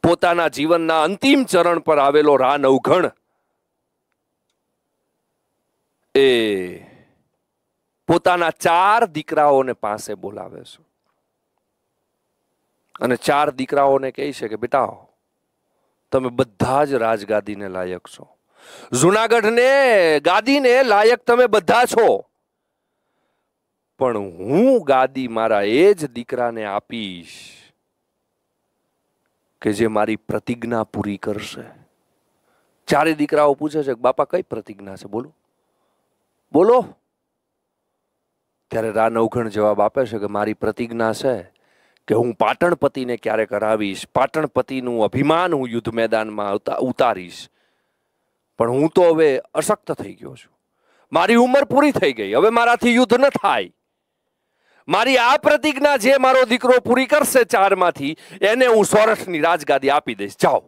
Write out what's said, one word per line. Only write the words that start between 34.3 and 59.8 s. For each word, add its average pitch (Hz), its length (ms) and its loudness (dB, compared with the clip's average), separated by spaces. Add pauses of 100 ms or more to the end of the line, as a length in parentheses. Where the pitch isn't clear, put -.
પ્રતિજ્ઞા 101 540 -14
છે? 101 120 -20
બોલો, 131 240 -10 (1200)
બોલો." 214 320 4 (1900)
ત્યારે 113 200 -4
રા 113 180 0
નવઘણ 113 400 -2
જવાબ 104 320 0
આપે 113 260 0
છે 107 120 -8
કે, 101 80 -6
"મારી 104 280 -4
પ્રતિજ્ઞા 113 580 -4
છે 110 400 -4 (560)
કે 107 60 0
હું 120 180 -2
પાટણપતિને 131 840 -2
ક્યારેક 110 360 -4
હરાવીશ, 104 600 -4
પાટણપતિનું 127 880 -4
અભિમાન 156 500 0
હું 127 140 -4
યુદ્ધ 117 200 -6
મેદાનમાં 110 640 -4
ઉતા-, - 220 -6
ઉતારીશ, 113 720 -4 (1120)
પણ 117 120 -2
હું 139 180 -2
તો 180 140 2
હવે 160 380 2 (140)
અશક્ત 156 380 -4
થઈ 101 220 -12
ગયો - 200 -20
છું, - 240 -20 (540)
મારી 190 220 2
ઉંમર 254 300 4
પૂરી 285 280 2
થઈ 147 200 0
ગઈ, 107 220 -6
હવે 185 160 4
મારાથી 233 440 2
યુદ્ધ 240 200 2
ન 269 140 4
થાય. 120 440 -2 (1160)
મારી 240 300 2
આ 240 180 4
પ્રતિજ્ઞા 294 600 0
જે 254 200 2
મારો 262 280 4
દીકરો 247 400 2
પૂરી 247 220 0
કરશે 269 380 2
ચારમાંથી, 185 720 0 (240)
એને 240 260 2
હું 214 180 4
સોરઠની 196 560 0
રાજગાદી 147 500 0